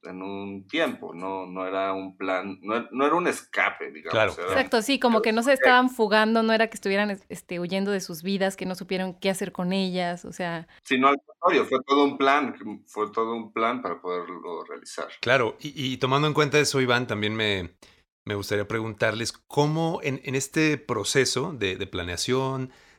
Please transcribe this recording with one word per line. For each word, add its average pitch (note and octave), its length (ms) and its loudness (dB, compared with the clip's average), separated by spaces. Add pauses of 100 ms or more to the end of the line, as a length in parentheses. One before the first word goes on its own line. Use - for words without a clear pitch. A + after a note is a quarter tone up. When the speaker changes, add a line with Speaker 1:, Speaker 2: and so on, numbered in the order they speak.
Speaker 1:
en F#2 200 -12
un G2 460 -10
tiempo, B2 460 -4
no, F#2+ 320 -6
no F#2 200 -6
era F#2+ 280 -2
un F#2+ 240 -8
plan, F#2+ 440 -4
no, A2 280 -2
no C3 160 2
era D3+ 80 4
un F3 120 0
escape, F#2+ 680 -2
digamos, D#2 200 -12
Speaker 2:
Claro. G#2+ 260 4
Speaker 1:
era E2+ 140 -6
Speaker 3:
Exacto, A3+ 300 2
sí, C4+ 160 0
como A3+ 240 4
que A3+ 100 2
no A3+ 100 2
se B3+ 100 2
Speaker 1:
era - 20 6
Speaker 3:
estaban B3+ 360 6
fugando, A3 520 2
no A3 100 4
era A3 160 4
que - 60 -10
estuvieran, G3+ 360 0
es-, F#3+ 200 -10
este, F3 300 -8
huyendo F#3+ 320 -2
de G3 80 0
sus E3+ 220 -10
vidas, F#3+ 340 0
que F#3 100 -6
no F#3 80 -4
supieron F#3 440 -4
qué G3 120 0
hacer F#3 220 -2
con F3+ 200 -2
ellas, F3+ 540 -2
o - 60 -12
sea. E3+ 360 -6 (160)
Speaker 1:
Sino C3 240 4
al C#3 160 4
contrario, E3 420 2
fue C3 200 0
todo C#3+ 180 6
un C3+ 140 0
plan, C#3 360 2 (320)
fue G#2+ 240 -4
todo A2+ 240 -4
un G#2+ 200 -10
plan A#2 260 0
para F2+ 220 -6
poderlo F2 640 -8
realizar. - 440 -12 (140)
Speaker 2:
Claro, A#2 380 2
y, D3 140 -12
y C3 220 -4
tomando C#3 320 2
en D3 60 0
cuenta D3 240 4
eso, C#3 240 2
Iván, B2 240 2
también G#2+ 280 -2
me, G2+ 400 0 (520)
me G#2 80 -4
gustaría G#2 340 -2
preguntarles A2 640 -2
cómo D#3+ 680 0
en, C3+ 220 -4
en C3 100 -4
este D3+ 440 0
proceso B2 760 0
de, G2 240 -2
de F#2+ 100 -6
planeación, B2+ 840 -2 (280)